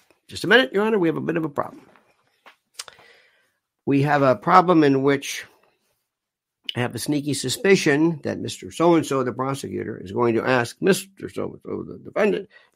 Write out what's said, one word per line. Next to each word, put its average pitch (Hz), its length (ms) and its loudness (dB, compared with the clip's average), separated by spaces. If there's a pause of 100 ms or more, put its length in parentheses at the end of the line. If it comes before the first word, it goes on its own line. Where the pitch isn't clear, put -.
(280)
"Just - 160 -10
a 151 40 -4
minute, 247 240 4
Your 202 120 0
Honor, 220 140 0
we 175 100 0
have 151 80 -2
a 143 40 -6
bit 156 160 -4
of 160 80 -2
a 156 40 -8
problem." - 340 -8 (2000)
We 139 180 0
have 147 200 2
a 131 120 4
problem 175 480 4
in 135 200 4
which 139 420 -2 (1300)
I 123 60 -4
have 120 160 -4
a - 20 -6
sneaky 147 340 -4
suspicion 160 920 2
that 104 160 -6
Mister 98 320 -12
So-and-so, 156 500 2
the 123 100 -4
prosecutor, 113 640 -8
is 90 140 -16
going 117 240 2
to 113 100 0
ask 120 360 0
Mister 175 480 -2
So-and-so, 98 560 -12
the - 140 -16
defendant, - 500 -4 (280)